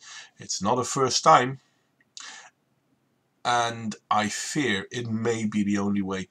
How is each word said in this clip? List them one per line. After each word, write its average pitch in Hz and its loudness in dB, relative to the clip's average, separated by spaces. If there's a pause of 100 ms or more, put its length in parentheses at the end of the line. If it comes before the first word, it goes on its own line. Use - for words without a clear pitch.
(380)
it's - -10
not 117 0
a 120 -2
first 131 0
time, 135 6 (1900)
and 117 -2 (140)
I 107 2
fear 104 -2
it 120 -6
may 113 0
be 107 0
the 101 2
only 101 0
way 95 -4